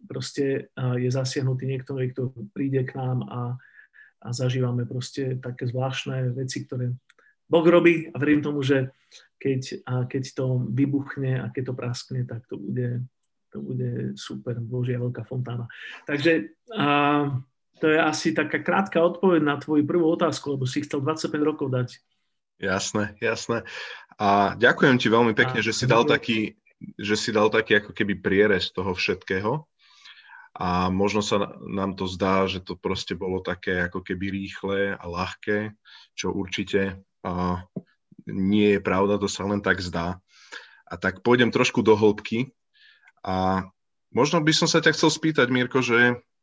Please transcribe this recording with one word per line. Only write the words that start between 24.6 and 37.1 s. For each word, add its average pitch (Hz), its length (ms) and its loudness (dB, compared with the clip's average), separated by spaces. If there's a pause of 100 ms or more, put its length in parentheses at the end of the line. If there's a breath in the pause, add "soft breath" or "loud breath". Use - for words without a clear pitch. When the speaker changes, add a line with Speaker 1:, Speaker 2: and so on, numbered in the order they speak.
Speaker 2:
ti 123 80 0
veľmi 117 260 6
pekne, 117 300 2
Speaker 1:
A - 20 -2
Speaker 2:
že 110 60 0
si 123 160 -2
dal 120 160 6
Speaker 1:
ďakujem. 113 160 2
Speaker 2:
taký, 113 200 -2 (600)
že 104 160 -2
si 107 160 -2
dal 107 240 4
taký 110 240 4
ako 107 160 -8
keby 98 240 -2
prierez 95 560 2
toho 92 240 -4
všetkého. 104 640 -2 (960 loud breath)
A 90 320 0
možno 101 320 2
sa 104 160 0
na-, - 160 -4 (320)
nám 95 80 -4
to 95 160 -6
zdá, 95 400 0
že 95 80 -6
to 87 160 -12
proste 95 400 -6
bolo 92 240 -4
také 90 480 -2
ako 92 160 -6
keby 95 320 -6
rýchle 98 640 -4
a - 80 -16
ľahké, 92 640 -4 (480 loud breath)
čo 92 160 -4
určite, 95 640 -2 (240)